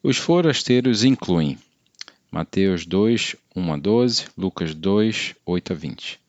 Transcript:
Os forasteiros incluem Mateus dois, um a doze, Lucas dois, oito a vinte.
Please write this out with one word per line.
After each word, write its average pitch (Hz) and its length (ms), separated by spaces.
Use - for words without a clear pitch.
Os 135 160
forasteiros 127 840
incluem 127 560
Mateus 87 560
dois, 104 520
um 87 180
a 73 60
doze, 113 480
Lucas 87 380
dois, 101 600
oito 90 260
a 85 40
vinte. - 520